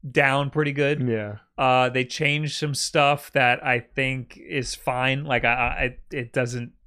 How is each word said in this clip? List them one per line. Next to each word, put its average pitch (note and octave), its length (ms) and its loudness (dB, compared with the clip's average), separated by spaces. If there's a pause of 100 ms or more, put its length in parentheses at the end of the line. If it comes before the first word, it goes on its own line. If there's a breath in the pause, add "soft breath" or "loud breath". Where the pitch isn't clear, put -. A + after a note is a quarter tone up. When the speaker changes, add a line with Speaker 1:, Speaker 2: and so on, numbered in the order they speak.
Speaker 1:
down C#3 420 2
pretty D3 220 0
good. C#3 340 0
Speaker 2:
Yeah. G#2+ 300 -2 (220)
Speaker 1:
Uh, B2+ 320 4
they B2+ 140 0
change D3 540 -2
some D3 160 -2
stuff C#3+ 580 2
that B2 320 2
I B2 160 2
think C3 580 -6
is - 360 -6
fine. C3 500 -2
Like, B2+ 200 0
I, A#2 80 4
I, B2 320 -2
it, B2 160 -6 (100)
it B2 220 -8
doesn't A#2+ 400 -2 (140)